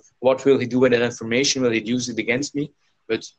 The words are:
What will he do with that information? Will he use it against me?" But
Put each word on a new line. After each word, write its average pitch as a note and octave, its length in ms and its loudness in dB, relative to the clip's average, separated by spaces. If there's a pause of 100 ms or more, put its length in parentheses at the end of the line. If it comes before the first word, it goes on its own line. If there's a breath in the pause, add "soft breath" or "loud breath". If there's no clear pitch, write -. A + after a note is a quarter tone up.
(200)
What C3 240 0
will C3+ 140 6
he A#2+ 80 -2
do B2 140 -2
with B2+ 120 6
that A#2 100 4
information? A#2+ 600 -2
Will A#2+ 100 2
he A2+ 80 0
use A#2+ 280 -4
it A#2 100 -6
against A#2 360 -4
me?" D3 180 -6 (360)
But A2+ 160 -2 (140)